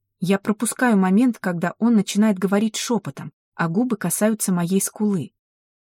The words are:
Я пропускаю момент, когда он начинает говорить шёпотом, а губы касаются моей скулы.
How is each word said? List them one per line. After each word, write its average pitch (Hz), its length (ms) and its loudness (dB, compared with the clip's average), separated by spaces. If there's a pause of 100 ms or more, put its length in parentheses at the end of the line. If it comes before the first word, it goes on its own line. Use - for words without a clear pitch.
(200)
Я 190 180 0
пропускаю 226 600 0
момент, 196 420 2
когда 175 400 -4
он 233 160 2
начинает 202 420 2
говорить 202 380 0
шёпотом, - 560 -6 (240)
а 165 120 -2
губы 214 300 -2
касаются 214 540 -2
моей 180 300 0
скулы. 202 520 -4 (640)